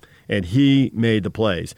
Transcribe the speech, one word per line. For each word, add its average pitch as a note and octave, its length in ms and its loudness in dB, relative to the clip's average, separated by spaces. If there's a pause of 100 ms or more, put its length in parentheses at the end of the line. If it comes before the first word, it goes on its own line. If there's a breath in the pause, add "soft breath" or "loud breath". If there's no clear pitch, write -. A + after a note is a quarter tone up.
(300 soft breath)
And G2+ 160 -2
he C#3 480 2
made A2 300 0
the E2+ 80 -6
plays. F#2+ 460 -4